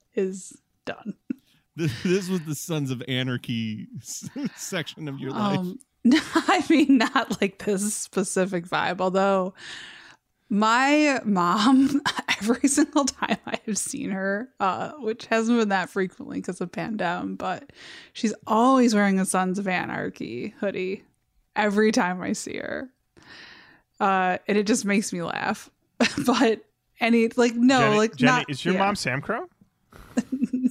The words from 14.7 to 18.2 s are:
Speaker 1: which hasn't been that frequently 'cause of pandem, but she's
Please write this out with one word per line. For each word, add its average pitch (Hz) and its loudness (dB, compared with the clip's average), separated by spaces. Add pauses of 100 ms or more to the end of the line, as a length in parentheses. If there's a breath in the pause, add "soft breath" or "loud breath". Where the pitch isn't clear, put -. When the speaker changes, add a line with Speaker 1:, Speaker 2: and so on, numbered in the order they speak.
Speaker 1:
which 226 -8
hasn't 226 2
been 220 2
that 185 0
frequently 185 -6
'cause 185 -10
of 180 -6
pandem, 180 -4
but 185 -8 (420 loud breath)
she's 214 -2 (140)